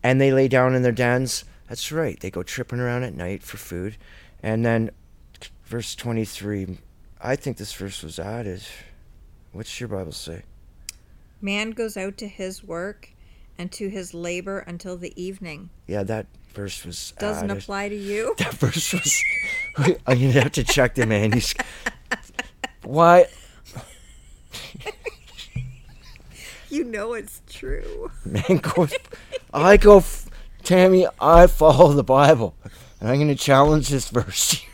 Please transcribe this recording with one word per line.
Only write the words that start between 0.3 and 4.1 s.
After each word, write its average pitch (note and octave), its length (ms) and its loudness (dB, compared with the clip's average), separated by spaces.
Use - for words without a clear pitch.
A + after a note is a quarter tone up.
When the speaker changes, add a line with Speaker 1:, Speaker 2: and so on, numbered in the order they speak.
Speaker 1:
lay C3+ 160 4
down B2+ 260 4
in B2+ 80 2
their B2 80 2
dens. B2 540 -2
That's - 220 -10
right. D3+ 280 -6
They F#2 120 -10
go F2+ 120 -8
tripping A#2+ 360 -8
around B2 240 -4
at G2+ 120 -10
night F2 280 -10
for - 140 -18
food. F#2 380 -10